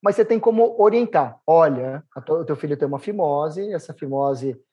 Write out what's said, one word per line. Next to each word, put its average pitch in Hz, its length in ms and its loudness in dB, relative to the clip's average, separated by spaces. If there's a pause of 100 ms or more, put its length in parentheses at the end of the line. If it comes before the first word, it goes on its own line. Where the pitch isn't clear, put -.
Mas - 140 2
você 220 80 4
tem 220 160 0
como 226 420 2
orientar. 208 640 2
"Olha, 147 560 2 (120)
a 135 60 -14
tua, 160 200 -2
o 156 40 -8
teu 156 120 -4
filho 147 200 -6
tem 143 120 -2
uma 139 100 -6
fimose, 160 720 -4
essa 160 220 -10
fimose 135 640 -4 (140)